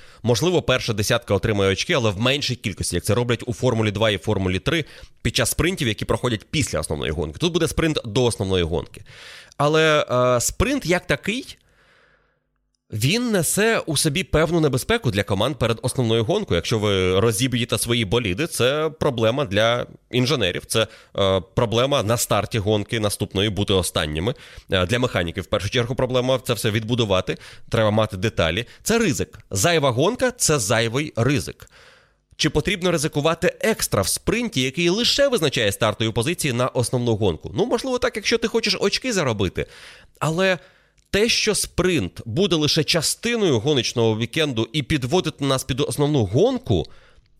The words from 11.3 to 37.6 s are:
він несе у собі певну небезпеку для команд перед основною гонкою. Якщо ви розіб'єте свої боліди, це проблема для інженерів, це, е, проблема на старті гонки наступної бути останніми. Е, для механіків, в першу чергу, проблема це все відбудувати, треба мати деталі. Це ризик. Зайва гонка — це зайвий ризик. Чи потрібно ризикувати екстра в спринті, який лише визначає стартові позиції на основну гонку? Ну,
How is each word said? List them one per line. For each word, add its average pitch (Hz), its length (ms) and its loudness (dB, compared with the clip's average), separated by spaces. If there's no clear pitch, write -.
він 196 380 0
несе 202 480 2
у 147 180 -4
собі 160 260 0
певну 160 360 2
небезпеку 156 520 0
для 98 120 0
команд 113 340 -2
перед 113 240 0
основною 117 420 0
гонкою. 175 320 0
Якщо 107 240 0
ви 95 400 2
розіб'єте 120 580 0
свої 117 280 0
боліди, 110 420 0
це 147 520 0
проблема 123 460 2
для 110 400 2
інженерів, 117 540 0
це, 110 220 0
е, 95 240 2
проблема 120 480 2
на 113 140 0
старті 110 420 -2
гонки 104 400 0
наступної 104 500 0
бути 101 240 0
останніми. 87 600 0
Е, 92 140 2
для 117 140 0
механіків, 92 440 -2
в - 40 -20
першу 101 220 -2
чергу, 123 260 -2
проблема 127 480 0
це 123 100 -2
все 110 180 -2
відбудувати, 110 680 0
треба 107 220 2
мати 107 260 0
деталі. 92 480 0
Це 226 140 2
ризик. 131 420 -2
Зайва 143 380 2
гонка — 202 480 0
це 151 220 2
зайвий 113 560 -2
ризик. 117 540 -2
Чи - 140 0
потрібно 180 420 0
ризикувати 160 680 0
екстра - 420 0
в 92 60 -2
спринті, 220 540 -2
який 170 280 0
лише 233 380 2
визначає 147 440 2
стартові 110 400 0
позиції 135 420 -2
на 123 140 0
основну 120 480 0
гонку? 85 400 -2
Ну, 190 100 0